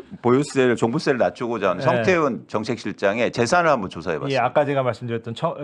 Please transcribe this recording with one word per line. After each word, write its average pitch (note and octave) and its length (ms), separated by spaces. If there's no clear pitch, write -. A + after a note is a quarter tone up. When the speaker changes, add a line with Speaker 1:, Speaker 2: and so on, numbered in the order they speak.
Speaker 1:
보유세를, B2+ 540
종부세를 B2+ 420
낮추고자 G2+ 520
하는 E2+ 80
Speaker 2:
네. C#3 60
Speaker 1:
성태훈 C#3+ 640
정책실장의 G#2+ 840
재산을 E3 360
한번 A2 220
조사해봤습니다. E2+ 500
Speaker 2:
예, A#2 40
아까 C#3+ 200
제가 C3+ 200
말씀드렸던 A#2 500
처-, D#3+ 300